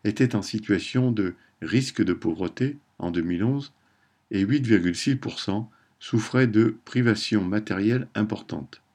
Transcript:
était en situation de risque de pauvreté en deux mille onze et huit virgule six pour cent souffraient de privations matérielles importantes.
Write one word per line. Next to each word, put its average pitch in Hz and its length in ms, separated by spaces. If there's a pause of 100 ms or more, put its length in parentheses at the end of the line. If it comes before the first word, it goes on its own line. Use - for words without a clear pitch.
était 120 320
en 98 60
situation 110 680
de 101 240 (260)
risque 107 440
de 90 80
pauvreté 87 680 (220)
en 87 100
deux 85 120
mille 87 200
onze 139 300 (580)
et 98 120
huit 127 220
virgule 90 300
six 139 220
pour - 240
cent 104 280 (300)
souffraient 123 480
de 110 380
privations 110 580
matérielles 107 720
importantes. 101 680 (120)